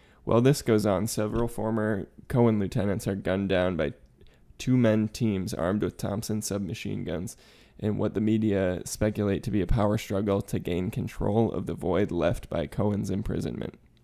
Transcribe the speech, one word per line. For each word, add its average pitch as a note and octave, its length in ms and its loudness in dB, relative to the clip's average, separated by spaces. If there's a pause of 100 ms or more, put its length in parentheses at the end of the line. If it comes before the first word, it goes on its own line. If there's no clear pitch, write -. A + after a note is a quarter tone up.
(220)
While A#2 200 4
this C#3 200 4
goes G#2+ 240 4
on, G2+ 220 2
several A2 400 -2
former G#2+ 580 -2 (220)
Cohen A#2 320 4
lieutenants G2 480 -2
are G2 80 -2
gunned F#2+ 320 0
down F2+ 280 2
by D2+ 180 -2 (640)
two-men A2 500 4
teams G2 440 -2
armed F#2 300 0
with F2+ 140 -2
Thompson G#2+ 440 -4
submachine G2+ 640 -6
guns E2+ 340 -6 (440)
in G#2 180 -2
what G#2 160 -2
the G2+ 60 0
media G#2 640 2
speculate G#2 580 0
to - 80 -6
be G2+ 100 0
a F2 60 0
power G#2+ 320 4
struggle G2+ 440 0
to - 180 -4
gain F2+ 320 -2
control G#2 580 0
of F#2+ 160 -6
the - 80 -4
void F#2 380 0
left E2+ 360 0
by D#2+ 180 -2
Cohen's G2 440 -2
imprisonment. - 680 -4 (260)